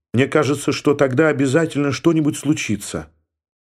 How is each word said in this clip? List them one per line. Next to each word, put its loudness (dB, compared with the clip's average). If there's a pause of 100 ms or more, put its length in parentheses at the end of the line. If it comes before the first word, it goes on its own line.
(140)
Мне 2
кажется, 0
что 0
тогда 2
обязательно 0
что-нибудь 0
случится». -4 (540)